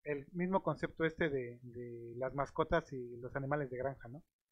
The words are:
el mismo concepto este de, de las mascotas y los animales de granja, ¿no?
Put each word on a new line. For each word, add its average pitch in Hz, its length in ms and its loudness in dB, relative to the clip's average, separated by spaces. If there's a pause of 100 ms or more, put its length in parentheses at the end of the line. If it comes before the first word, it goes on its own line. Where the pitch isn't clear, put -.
el 143 300 -2
mismo 180 300 4
concepto 160 420 0
este 160 240 2
de, 123 320 -2
de 120 560 -8
las 127 180 0
mascotas 160 560 2
y 123 300 -6
los 123 160 -8
animales 139 320 0
de 123 80 -4
granja, 131 320 -4
¿no? 139 120 -12 (300)